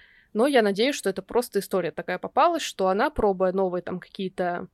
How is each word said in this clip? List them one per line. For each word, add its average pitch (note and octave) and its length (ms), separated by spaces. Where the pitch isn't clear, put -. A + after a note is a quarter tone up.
Но A3+ 140
я C4+ 160
надеюсь, G#3+ 320
что - 140
это F#3+ 140
просто A#3 360
история F3 320
такая F3+ 280
попалась, D#4 440
что - 260
она, G#3+ 220
пробуя F#3+ 420
новые F#3 300
там F3+ 160
какие-то, F3+ 760